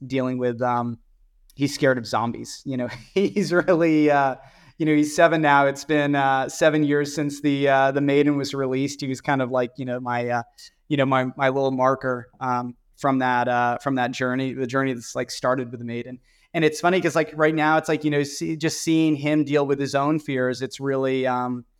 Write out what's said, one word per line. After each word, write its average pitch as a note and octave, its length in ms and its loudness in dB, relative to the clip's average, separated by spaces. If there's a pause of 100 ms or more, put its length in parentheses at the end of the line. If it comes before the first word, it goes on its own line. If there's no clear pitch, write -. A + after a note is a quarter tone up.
dealing B2+ 320 -2
with, B2 240 -2
um, A#2+ 380 -2 (560)
he's C#3 180 -2
scared C3 240 2
of A#2 80 -8
zombies. A2+ 600 -4
You C3+ 120 -6
know, B2 100 -4 (140)
<laughs> - 120 -20
he's F#3+ 400 0
really, E3 580 4
uh, C#3 240 2 (420)
you D#3+ 80 -2
know, D#3 80 4
he's D3+ 220 2
seven E3 260 6
now. C#3+ 260 6
It's C#3 180 -4
been, C#3+ 300 2
uh, C3+ 340 2
seven D#3 340 2
years C#3+ 320 0
since C#3+ 260 -4
the, C#3 280 2
uh, C3+ 220 4
the C#3 100 0
Maiden C#3+ 360 4
was C#3 160 -6
released. C3+ 460 -4
He C#3+ 80 -6
was C3 140 -6
kind C#3 200 0
of B2 100 -2
like, B2+ 260 0
you C3 80 -8
know, B2 140 -6
my, A#2+ 300 -4
uh, A#2+ 140 -2 (440)
you D3+ 100 -2
know, C3+ 80 2
my, C3 200 2 (120)
my C#3 120 2
little C3+ 220 0
marker, C3 580 0 (100)
um, B2 360 -4 (220)
from C3+ 220 0
that, B2 280 2
uh, A#2+ 300 2
from C#3 180 -2
that B2 160 0
journey, B2+ 420 -4
the C3 140 -4
journey C3+ 260 -2
that's, A#2 220 -12
like, B2+ 160 -6
started B2+ 400 -2
with B2 80 -14
the A#2 60 -12
Maiden. A#2+ 340 -10 (340)
And E3 120 0
it's D3+ 160 0
funny F3+ 180 2
'cause, E3 160 -2
like, D#3+ 200 0
right D#3 180 2
now D#3 240 2
it's D#3+ 100 -2
like, D3+ 160 -2
you D3+ 60 0
know, D3 140 0
see, D#3+ 320 -6
just D#3 260 -4
seeing D#3+ 340 2
him D3+ 280 0
deal C#3+ 240 2
with C#3+ 120 0
his C#3 140 -4
own C#3+ 240 0
fears, B2+ 460 -2
it's B2 160 -10
really, C3+ 480 -2
um, B2 380 -4 (140)